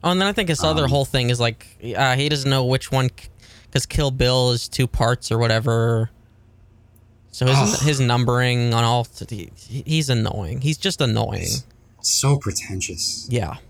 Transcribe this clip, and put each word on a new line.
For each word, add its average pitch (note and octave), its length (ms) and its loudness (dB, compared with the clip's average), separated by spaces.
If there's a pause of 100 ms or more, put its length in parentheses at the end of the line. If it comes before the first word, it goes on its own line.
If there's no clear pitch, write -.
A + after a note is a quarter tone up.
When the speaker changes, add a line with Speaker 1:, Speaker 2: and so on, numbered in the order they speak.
Speaker 1:
Oh, F3 80 2
and F3+ 100 2
then G3 60 2
I G3+ 60 0
think G3 160 -2
his D#3+ 140 0
other D#3 220 2
Speaker 2:
Um, C3 40 0
Speaker 1:
whole C#3 160 2
thing B2 240 0
is, A#2+ 100 2
like, A#2 260 -2 (300)
uh, B2+ 200 2
he C#3 140 0
doesn't C#3 200 0
know C3+ 160 2
which C3 260 -2
one, C3 180 2
c-, - 200 -20 (420)
'cause C3 140 -6
Kill D3 260 0
Bill B2+ 400 2
is A#2+ 160 -2
two B2+ 200 0
parts - 440 0
or A2+ 60 0
whatever. A2+ 720 2 (1200)
So - 160 -2
his, C3 100 6
Speaker 2:
Ugh. G#3 240 2
Speaker 1:
his C#3+ 180 2
numbering B2 760 2
on A#2 100 2
all, A#2 220 2
th-, - 520 -14
he, - 280 -12
he's D#3 240 0
annoying. A2 520 -2
He's D3 160 -2
just - 240 -4
annoying. A2 400 -2
Speaker 2:
He's - 240 -6 (360)
so - 360 2
pretentious. - 920 -6
Speaker 1:
Yeah. A2 280 -4 (120)